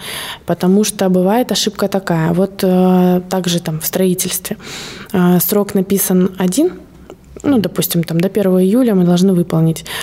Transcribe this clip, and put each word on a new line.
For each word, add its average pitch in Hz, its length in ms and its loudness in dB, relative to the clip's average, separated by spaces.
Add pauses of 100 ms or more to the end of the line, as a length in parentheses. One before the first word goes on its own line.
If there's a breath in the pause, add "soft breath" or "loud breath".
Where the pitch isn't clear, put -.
(460 loud breath)
Потому 185 380 2
что 190 260 -2
бывает 196 420 2
ошибка 208 360 -2
такая, 170 460 -2
вот, 190 300 -2
э, 185 680 4
также 175 300 -2
там 160 200 -6
в - 60 -10
строительстве, 185 720 -2 (560 loud breath)
э, 180 260 4
срок 202 360 0
написан 185 640 2
один, 233 340 0 (720)
ну, 285 160 2
допустим, 170 440 -2
там, 160 160 -2
до 185 100 0
первого 190 340 2
июля 226 320 2
мы 180 100 4
должны 180 280 4
выполнить, 160 520 0 (180 loud breath)